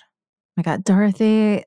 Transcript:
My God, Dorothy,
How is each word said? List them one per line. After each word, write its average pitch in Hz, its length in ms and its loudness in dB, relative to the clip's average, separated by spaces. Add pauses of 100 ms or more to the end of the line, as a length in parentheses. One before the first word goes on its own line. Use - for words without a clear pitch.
(560)
My 175 60 -2
God, 165 220 -6
Dorothy, 214 840 0